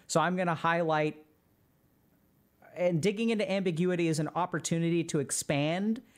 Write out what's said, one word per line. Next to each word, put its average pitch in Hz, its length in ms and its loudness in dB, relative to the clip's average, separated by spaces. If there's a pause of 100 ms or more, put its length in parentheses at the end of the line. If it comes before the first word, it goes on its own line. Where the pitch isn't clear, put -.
So - 140 0
I'm 170 140 2
gonna 180 200 0
highlight, 156 680 0 (1500)
and 170 280 2
digging 214 280 0
into 208 200 0
ambiguity 180 580 0
is 156 100 0
an 156 160 -2
opportunity 170 680 0
to 165 160 -2
expand 170 800 -2 (180)